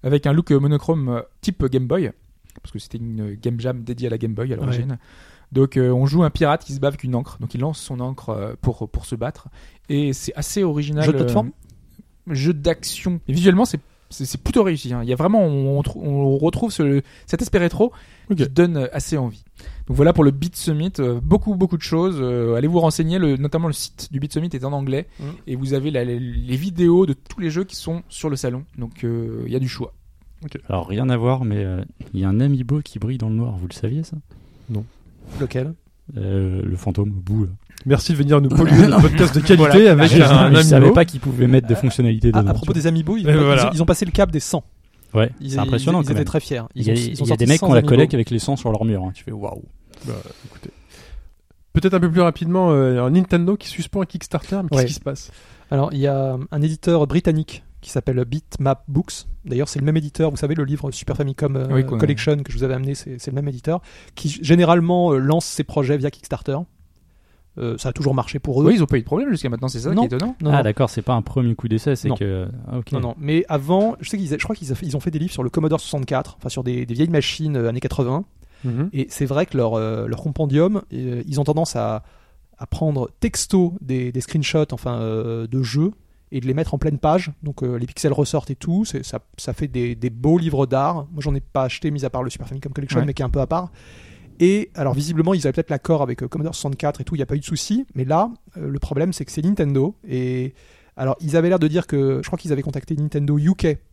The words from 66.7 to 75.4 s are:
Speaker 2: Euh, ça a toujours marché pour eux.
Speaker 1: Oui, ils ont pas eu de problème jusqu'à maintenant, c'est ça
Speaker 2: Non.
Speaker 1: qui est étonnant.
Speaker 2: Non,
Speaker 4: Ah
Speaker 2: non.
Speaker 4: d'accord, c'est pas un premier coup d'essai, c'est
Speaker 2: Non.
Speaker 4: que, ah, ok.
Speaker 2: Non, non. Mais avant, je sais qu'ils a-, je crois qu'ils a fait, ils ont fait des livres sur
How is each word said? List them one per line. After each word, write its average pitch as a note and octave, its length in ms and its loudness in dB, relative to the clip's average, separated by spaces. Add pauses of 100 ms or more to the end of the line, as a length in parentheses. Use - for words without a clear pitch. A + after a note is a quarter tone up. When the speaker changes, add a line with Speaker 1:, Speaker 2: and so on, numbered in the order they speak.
Speaker 2:
Euh, A#2 200 -6
ça C3+ 120 -6
a - 20 -10
toujours C#3 220 -2
marché C3 240 -4
pour C3+ 240 0
eux. D#3+ 40 6
Speaker 1:
Oui, A3+ 100 8
ils F3 60 4
ont C#3+ 40 2
pas D3 100 0
eu A#2+ 40 2
de A2+ 60 -10
problème B3 240 -2
jusqu'à D3 180 -2
maintenant, A#2+ 200 -4
c'est A#2+ 120 -6
ça C3+ 120 -4
Speaker 2:
Non. G#3+ 140 2
Speaker 1:
qui A#2 80 -4
est - 20 -2
étonnant. A3+ 260 -4
Speaker 2:
Non, D3+ 100 0
Speaker 4:
Ah C#3+ 60 4
Speaker 2:
non. C3 40 2
Speaker 4:
d'accord, G#2+ 280 0
c'est A2+ 120 -6
pas B2+ 120 0
un A2+ 80 0
premier A#2+ 320 -2
coup A#2 140 -8
d'essai, A2+ 280 -2
c'est C#3+ 120 -6
Speaker 2:
Non. B2+ 80 -2
Speaker 4:
que, F#2+ 320 -4 (200)
ah, B2 100 -8
ok. A#2 140 -8
Speaker 2:
Non, C3+ 80 -2
non. A#2+ 180 -6
Mais D#3 300 0
avant, F3+ 520 0
je - 80 -12
sais G#3+ 100 -4
qu'ils D#3 160 -4
a-, - 40 -6
je - 60 -6
crois A3 120 -6
qu'ils C#3 160 -10
a - 20 -2
fait, F3+ 120 -8
ils C#3+ 100 -4
ont C3+ 40 -4
fait F3 100 -4
des D#3 80 -6
livres E3+ 140 -4
sur C3 100 -6